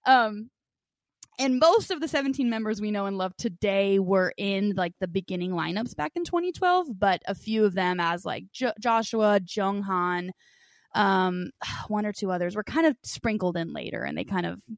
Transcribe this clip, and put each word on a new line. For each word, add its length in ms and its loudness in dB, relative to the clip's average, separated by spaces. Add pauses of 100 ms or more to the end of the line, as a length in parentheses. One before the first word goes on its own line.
(100)
Um, 400 4 (880)
and 180 2
most 320 6
of 100 -4
the 80 -2
Seventeen 420 0
members 300 -2
we 100 -2
know 160 0
and 120 -4
love 180 -4
today 640 2
were 380 4
in, 400 0
like, 240 -2
the 80 -2
beginning 440 -4
lineups 440 -4
back 200 -4
in 80 -4
twenty 280 -2
twelve, 340 2 (120)
but 280 2
a 80 -4
few 300 2
of 100 4
them 260 0
as, 240 -2
like, 280 -6
Jo-, 280 -2
Joshua, 640 2
Junghan, 880 -2 (640)
um, 560 2 (120)
<sighs> 260 -8
one 180 -2
or 60 -4
two 200 -4
others 240 -2
were 80 -4
kind 220 2
of 180 4
sprinkled 520 -2
in 160 -4
later, 300 -8
and 160 -6
they 60 -6
kind 220 -2
of 140 -8 (180)